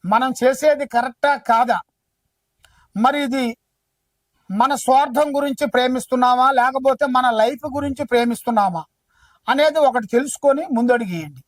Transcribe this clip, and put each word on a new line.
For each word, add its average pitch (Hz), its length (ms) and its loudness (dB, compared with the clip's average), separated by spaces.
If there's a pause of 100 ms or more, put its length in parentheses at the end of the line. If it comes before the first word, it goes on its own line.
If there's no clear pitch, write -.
మనం 240 300 0 (100)
చేసేది 285 420 2
కరెక్టా 247 500 -2
కాదా, 226 420 0 (1160)
మరి 277 260 0
ఇది 247 340 -2 (960)
మన 247 240 0
స్వార్థం 277 640 0
గురించి 285 300 -2
ప్రేమిస్తున్నామా 254 840 0
లేకపోతే 269 560 0
మన 254 240 2
లైఫ్ 233 360 0 (100)
గురించి 285 280 -6
ప్రేమిస్తున్నామా 226 800 -2 (640)
అనేది 294 300 2
ఒకటి 247 280 2
తెలుసుకొని 277 680 0
ముందడుగేయండి. 190 760 -2